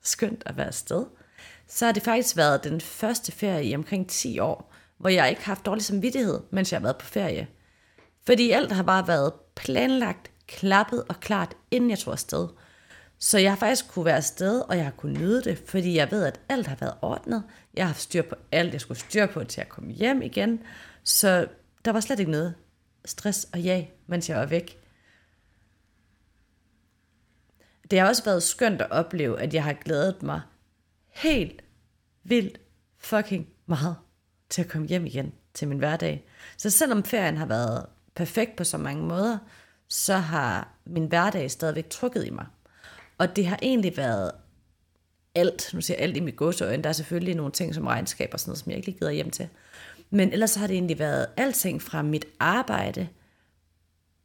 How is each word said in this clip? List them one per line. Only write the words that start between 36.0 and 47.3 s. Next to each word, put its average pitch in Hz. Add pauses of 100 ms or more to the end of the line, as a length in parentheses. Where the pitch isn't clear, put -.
Så 214
selvom 240
ferien 175
har 156
været 113 (300)
perfekt 220
på 175
så 165
mange 147
måder, 190 (500)
så -
har 151
min 165
hverdag 175
stadigvæk 160
trukket 247
i 52
mig. - (720)
Og 180
det 196
har 185
egentlig 226
været 113 (1040)
alt, -
nu 170
siger -
jeg -
alt 170
i -
mit 170
gåseøjne, 156
der 151
er 160
selvfølgelig 170